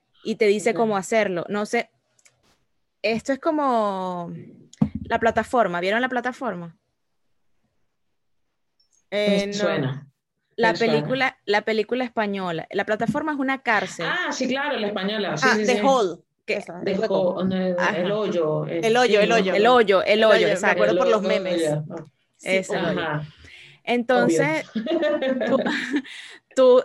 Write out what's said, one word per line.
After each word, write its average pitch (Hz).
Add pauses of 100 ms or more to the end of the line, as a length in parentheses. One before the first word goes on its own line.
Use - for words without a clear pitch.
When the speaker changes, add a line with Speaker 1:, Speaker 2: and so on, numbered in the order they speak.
(240)
Speaker 1:
y 214
te 220
dice 208
Speaker 2:
Ok. 208
Speaker 1:
cómo 220
hacerlo. 190
No 208
sé, - (1120)
esto 220
es 262
como 202 (720)
La 226
Plataforma. 220
¿Vieron 196
La 254
Plataforma? 240 (2250)
Speaker 2:
Me 202
Speaker 3:
Eh, 202
no. 202
Speaker 2:
suena, 160 (500)
Speaker 1:
La 226
Speaker 2:
me 226
suena. 226
Speaker 1:
película, 254
la 208
película 220
española. 196
La -
Plataforma 240
es 277
una 262
cárcel. 190
Speaker 2:
Ah, 339
sí, 254
claro, 269
la 208
española. 202
Sí, 202
Speaker 3:
Ah, 233
Speaker 2:
sí, 214
Speaker 3:
The 247
Speaker 2:
sí. 208
Speaker 3:
Hole. 226 (260)
Speaker 1:
Que 214
Speaker 3:
Esa, 185
Speaker 2:
The 196
Speaker 3:
de 190
Hueco. 190
Speaker 2:
Hole, 185
no, 175
Speaker 1:
Ajá. 175
Speaker 2:
el 180
hoyo, 160
el, 170
Speaker 3:
El 226
hoyo, 233
Speaker 2:
sí, 202
Speaker 3:
el -
Speaker 2:
¿no? 226
Speaker 3:
hoyo. 185
Speaker 1:
El 208
hoyo, 214
el - (100)
Speaker 3:
El 220
Speaker 1:
hoyo, 214
Speaker 3:
hoyo, 220
me 208
Speaker 1:
exacto. 185
Speaker 3:
acuerdo -
por -
los 220
Speaker 2:
El -
hoyo. 202
Speaker 3:
memes. 175
Speaker 2:
Ah. 151 (340)
Speaker 3:
Sí, -
Speaker 1:
Ese 190
Speaker 3:
el 165
hoyo. 170
Speaker 1:
hoyo. 180
Speaker 2:
Ajá. 151 (580)
Speaker 1:
Entonces, 240 (100)
Speaker 2:
Obvio. 294
<laughs> -
Speaker 1:
tú, 240
<laughs> -
tú, 254